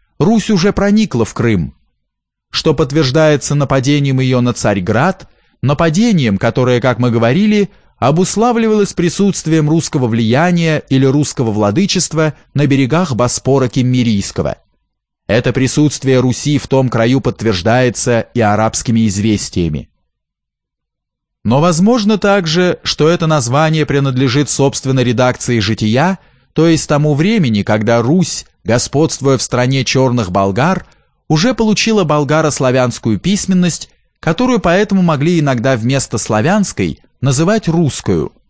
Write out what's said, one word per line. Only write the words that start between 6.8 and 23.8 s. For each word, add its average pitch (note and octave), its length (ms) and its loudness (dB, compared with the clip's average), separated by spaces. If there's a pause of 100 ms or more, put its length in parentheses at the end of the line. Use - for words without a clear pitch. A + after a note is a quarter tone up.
как B2 180 0
мы B2 120 0
говорили, F#3 600 2 (280)
обуславливалось G#3 960 0
присутствием D#3+ 720 0
русского D3 380 0
влияния D3+ 720 0 (100)
или C3+ 160 2
русского C3+ 460 0
владычества D3 840 0 (200)
на C#3+ 120 2
берегах C#3 480 0
Боспора B2+ 540 0
Киммерийского. A#2 880 -2 (680)
Это A#2+ 260 0
присутствие C3 680 0
Руси C3 380 -2
в - 100 -8
том C3 200 0
краю A#2+ 320 0
подтверждается A2+ 1000 0 (120)
и A#2 80 -2
арабскими A2 680 0
известиями. F#2+ 840 -2 (1500)
Но B2 160 2
возможно G3+ 580 2
также, F3+ 640 0
что - 260 0
это E3+ 180 0
название D#3 580 0